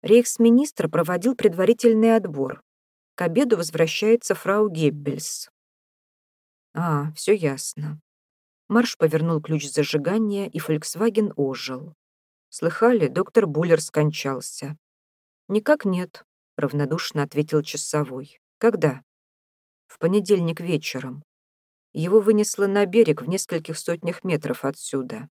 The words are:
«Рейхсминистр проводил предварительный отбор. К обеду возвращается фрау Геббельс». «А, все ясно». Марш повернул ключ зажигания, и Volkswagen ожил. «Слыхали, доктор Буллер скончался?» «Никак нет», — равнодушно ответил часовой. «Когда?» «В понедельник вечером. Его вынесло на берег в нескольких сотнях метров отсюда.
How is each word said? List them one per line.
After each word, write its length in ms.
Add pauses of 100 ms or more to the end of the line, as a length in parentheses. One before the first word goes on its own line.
«Рейхсминистр 840
проводил 460
предварительный 800
отбор. 460 (540)
К 80
обеду 340
возвращается 800
фрау 340
Геббельс». 800 (1300)
«А, 380
все 200
ясно». 680 (680)
Марш 280
повернул 460
ключ 300
зажигания, 760
и 120
Volkswagen 760
ожил. 600 (540)
«Слыхали, 580
доктор 400
Буллер 340
скончался?» 960 (720)
«Никак 360
нет», — 400 (320)
равнодушно 680
ответил 400
часовой. 760 (200)
«Когда?» 440 (840)
«В 100
понедельник 640
вечером. 640 (680)
Его 260
вынесло 480
на 180
берег 380
в 40
нескольких 500
сотнях 460
метров 400
отсюда. 760